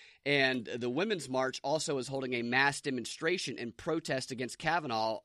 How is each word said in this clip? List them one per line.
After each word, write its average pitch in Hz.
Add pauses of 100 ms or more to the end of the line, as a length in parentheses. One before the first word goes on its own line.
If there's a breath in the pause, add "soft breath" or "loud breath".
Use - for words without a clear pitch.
(240 loud breath)
and 135 (120)
the 123
Women's 156
March 131
also 147
is 120
holding 135
a 120
mass 131
demonstration 147
in 117
protest 160
against 123
Kavanaugh 120